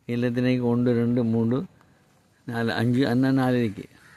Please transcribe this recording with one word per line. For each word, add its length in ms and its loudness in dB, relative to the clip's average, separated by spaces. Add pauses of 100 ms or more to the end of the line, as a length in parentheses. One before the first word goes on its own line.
இல்லத்தினைக்கு 560 0
ஒன்று, 320 2
ரெண்டு, 300 0
மூணு, 400 0 (840)
நாலு, 260 -4
அஞ்சு, 360 0
அண்ணன் 260 2
நாலு 240 2
இருக்கு. 260 -4 (320)